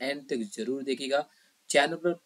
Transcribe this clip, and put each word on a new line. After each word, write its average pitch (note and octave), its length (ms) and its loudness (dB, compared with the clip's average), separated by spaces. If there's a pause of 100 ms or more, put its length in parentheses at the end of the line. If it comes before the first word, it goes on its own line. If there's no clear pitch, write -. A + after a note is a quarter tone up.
end C#3 280 -4
तक A2+ 260 -2
जरूर B2+ 280 -4
देखिएगा। C3+ 440 0 (440)
Channel D3+ 260 4
पर E3+ 160 0 (140)